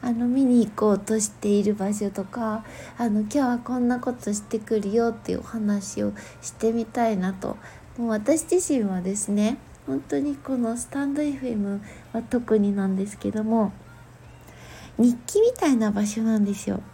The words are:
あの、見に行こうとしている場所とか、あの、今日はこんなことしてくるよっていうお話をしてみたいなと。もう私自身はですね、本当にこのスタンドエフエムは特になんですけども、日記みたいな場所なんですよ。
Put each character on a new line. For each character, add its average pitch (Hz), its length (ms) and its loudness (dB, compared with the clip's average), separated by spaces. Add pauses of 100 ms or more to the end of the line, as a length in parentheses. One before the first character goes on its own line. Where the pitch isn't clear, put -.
あ 247 100 0
の、 233 140 0
見 262 200 4
に 240 200 6
行 214 80 -10
こ 214 180 4
う 196 60 4
と 220 220 0
し 208 100 -4
て - 180 -6
い 202 140 4
る 208 120 2
場 202 180 -2
所 208 160 -2
と 196 160 -6
か、 220 400 -6 (320)
あ 240 140 0
の、 214 100 2
今 214 100 -2
日 294 100 2
は 247 180 2
こ 247 200 -4
ん 247 80 2
な 247 140 2
こ 254 140 -2
と 208 180 -4
し 208 100 -4
て - 160 -4
く 214 220 0
る 202 140 -2
よ 233 160 4
っ - 20 -6
て 226 200 -6
い - 20 0
う - 60 -4
お - 20 -14
話 208 600 -2
を 208 100 -2 (280)
し - 120 -12
て 226 200 0
み 226 140 -2
た 226 240 0
い 208 80 0
な 185 160 -2
と。 - 240 -6 (400)
も 233 80 -2
う - 20 -2
私 220 420 0
自 359 220 2
身 240 120 2
は 185 180 -2
で 190 120 -2
す 208 140 -6
ね、 208 300 2 (280)
本 269 140 -2
当 - 180 -4
に 285 180 -2
こ 269 200 -4
の 240 220 0
ス - 120 -10
タ 277 140 -4
ン 277 80 -2
ド 285 80 -2
エ 294 120 0
フ 262 140 -6
エ 240 80 -2
ム 202 280 -2 (320)
は 233 80 -2
特 240 340 0
に 202 180 4
な 196 120 0
ん 190 100 0
で 196 100 -2
す 208 120 -14
け 202 120 -4
ど 214 140 -2
も、 220 280 2 (1200)
日 240 300 4
記 415 160 2
み 480 100 6
た 392 140 0
い 269 100 6
な 220 140 2
場 202 160 0
所 214 160 -2
な 220 160 2
ん 202 80 4
で 202 80 -2
す - 160 -6
よ。 196 100 -2 (140)